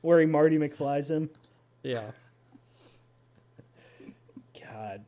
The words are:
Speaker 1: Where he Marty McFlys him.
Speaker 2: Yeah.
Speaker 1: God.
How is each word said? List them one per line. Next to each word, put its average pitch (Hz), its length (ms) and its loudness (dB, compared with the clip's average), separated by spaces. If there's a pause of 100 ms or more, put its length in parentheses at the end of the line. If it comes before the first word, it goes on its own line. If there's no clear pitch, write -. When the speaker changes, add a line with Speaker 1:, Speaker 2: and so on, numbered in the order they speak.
Speaker 1:
Where 165 180 6
he 160 80 6
Marty 156 320 4
McFlys 143 500 -4
him. 156 220 -4 (540)
Speaker 2:
Yeah. 113 260 -8 (2500)
Speaker 1:
God. 104 480 -14